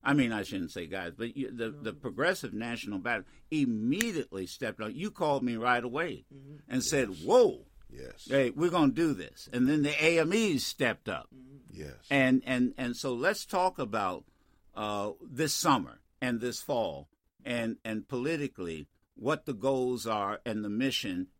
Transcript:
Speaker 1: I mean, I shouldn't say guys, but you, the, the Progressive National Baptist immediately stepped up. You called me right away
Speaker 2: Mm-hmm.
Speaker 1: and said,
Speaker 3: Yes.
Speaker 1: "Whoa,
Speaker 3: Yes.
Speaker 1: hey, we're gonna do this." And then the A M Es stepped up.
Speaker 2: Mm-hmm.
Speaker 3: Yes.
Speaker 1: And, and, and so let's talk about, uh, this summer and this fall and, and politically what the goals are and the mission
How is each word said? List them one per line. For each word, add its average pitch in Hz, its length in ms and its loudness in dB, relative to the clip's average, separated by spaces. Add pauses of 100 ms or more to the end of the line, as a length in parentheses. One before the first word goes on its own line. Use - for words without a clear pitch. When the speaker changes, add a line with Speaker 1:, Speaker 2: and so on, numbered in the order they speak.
Speaker 1:
I 135 120 4
mean, 123 180 4
I 104 100 -2
shouldn't 92 300 -6
say 87 140 -6
guys, 87 300 -6
but 117 200 -6
you, 131 160 -6
the, 117 180 -4
the 143 220 -8
Progressive 131 640 -2
National 110 440 -6
Baptist 104 320 -4 (200)
immediately 135 960 0
stepped 110 340 -8
up. 107 140 -6
You 180 160 -6
called 143 340 0
me 120 120 -2
right 120 280 2
away 135 400 -6 (100)
Speaker 2:
Mm-hmm. 139 220 -18 (120)
Speaker 1:
and - 140 0
said, 131 280 2
Speaker 3:
Yes. 95 140 -10
Speaker 1:
"Whoa, 214 420 6 (220)
Speaker 3:
Yes. - 400 -16
Speaker 1:
hey, 131 220 4
we're 165 200 0
gonna 156 220 6
do 156 220 2
this." - 380 -12
And 123 160 4
then 151 140 4
the 147 220 2
A 165 160 8
M 160 120 2
Es 190 320 4
stepped - 440 -2
up. 82 240 -6
Speaker 2:
Mm-hmm. 131 500 -18
Speaker 3:
Yes. 71 120 -10 (160)
Speaker 1:
And, 131 360 6
and, 123 320 0
and 120 180 -4
so 131 180 -4
let's 170 300 -2
talk 185 340 0
about, 101 460 -2 (500)
uh, 104 380 -4 (100)
this 143 320 -2
summer 113 460 2 (200)
and 120 200 0
this 120 220 -4
fall 87 460 -2 (360)
and, 117 400 -2
and 107 240 -6
politically 123 800 -4 (260)
what 143 300 -4
the 147 80 -6
goals 127 540 0
are 104 400 -2
and 107 180 -4
the 104 60 -4
mission 104 560 -2 (140)